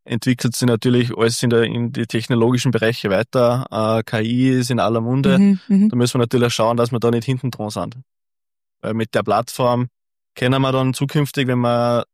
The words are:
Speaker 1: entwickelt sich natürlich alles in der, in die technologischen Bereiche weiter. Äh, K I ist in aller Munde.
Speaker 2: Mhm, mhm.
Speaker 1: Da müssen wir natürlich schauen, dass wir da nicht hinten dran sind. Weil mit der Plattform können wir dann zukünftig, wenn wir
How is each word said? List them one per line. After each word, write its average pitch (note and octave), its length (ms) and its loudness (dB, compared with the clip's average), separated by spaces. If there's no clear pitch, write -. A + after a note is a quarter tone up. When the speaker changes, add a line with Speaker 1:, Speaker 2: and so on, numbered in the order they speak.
Speaker 1:
entwickelt A#2+ 520 -2
sich B2+ 120 0
natürlich B2 480 2
alles A#2 280 0
in B2 80 2
der, A#2 120 4
in A#2 280 -4
die A#2 160 -4
technologischen A#2+ 640 0
Bereiche A2+ 380 0
weiter. A#2+ 600 0
Äh, A2 340 0
K A2 180 -4
I B2 280 0
ist B2+ 220 0
in A#2 80 0
aller A2+ 220 0
Munde. C3+ 360 2
Speaker 2:
Mhm, G3 300 4
mhm. G3+ 220 4
Speaker 1:
Da E3 60 -2
müssen A#2+ 200 0
wir B2+ 40 0
natürlich A#2+ 340 2
schauen, A#2 240 0
dass A#2+ 140 0
wir B2 80 -2
da A#2 120 2
nicht A#2 140 -2
hinten C3 260 -4
dran G#2+ 180 -8
sind. G#2+ 280 -8
Weil A2 120 -6
mit A2+ 200 -4
der G#2+ 100 0
Plattform A#2+ 640 0
können C3 260 0
wir C3 100 0
dann C3 220 0
zukünftig, C#3+ 540 -2
wenn B2 120 0
wir A#2+ 540 0